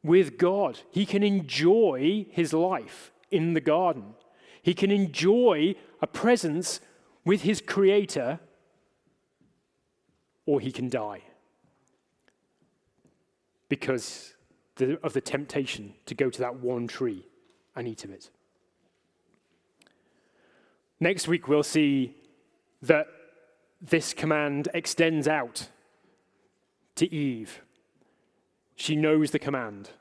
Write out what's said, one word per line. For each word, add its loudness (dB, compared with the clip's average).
with 4
God. 0
He 0
can 0
enjoy 2
his -2
life -2
in 2
the 2
garden. 0
He 2
can 2
enjoy 4
a 0
presence 0
with 4
his 0
creator, 0
or 2
he -6
can -8
die -6
because -6
the, -2
of -6
the -2
temptation -8
to -12
go -2
to -10
that -6
one -4
tree -6
and -8
eat -12
of -16
it. -20
Next 0
week, -2
we'll 2
see 0
that 2
this -2
command -2
extends 0
out -4
to 0
Eve. -6
She -4
knows 2
the -2
command -8